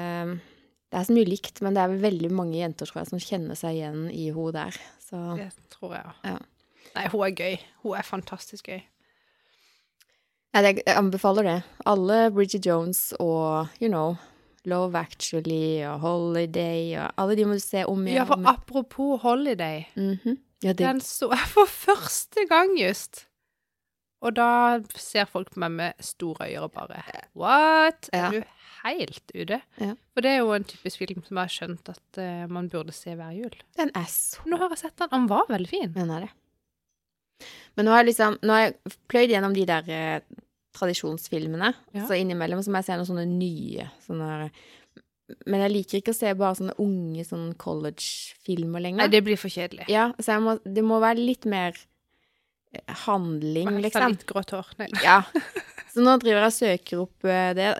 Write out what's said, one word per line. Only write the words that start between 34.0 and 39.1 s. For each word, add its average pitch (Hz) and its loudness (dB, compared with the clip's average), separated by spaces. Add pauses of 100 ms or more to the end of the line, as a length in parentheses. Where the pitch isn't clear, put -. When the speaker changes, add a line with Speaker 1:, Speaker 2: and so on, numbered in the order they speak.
Speaker 1:
så - -6
Speaker 2:
Nå 339 -2
har 349 -2
jeg 320 -8
sett - -10
den. 339 -2
Han 254 4
var 202 4
veldig 185 -2
fin. 277 -4
Speaker 1:
Den 170 -4
er 160 -6
det. 202 -12 (1500)
Men 208 2
nå 220 6
har 233 10
jeg 233 4
liksom, 214 2
nå 208 2
har 220 6 (100)
jeg - -12 (100)
pløyd 247 6